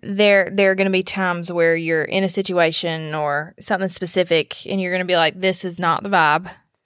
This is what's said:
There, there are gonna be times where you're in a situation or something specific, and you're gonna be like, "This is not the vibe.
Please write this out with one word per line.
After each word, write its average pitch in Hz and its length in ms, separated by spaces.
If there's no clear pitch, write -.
There, 202 500
there 196 160
are 190 60
gonna 196 160
be 185 100
times 180 500
where 165 240
you're 160 280
in 190 200
a 185 60
situation 165 840
or 151 440
something 190 300
specific, 175 800
and 196 120
you're 180 120
gonna 180 140
be 175 100
like, 165 260
"This 190 240
is 175 140
not 165 240
the 202 60
vibe. 165 380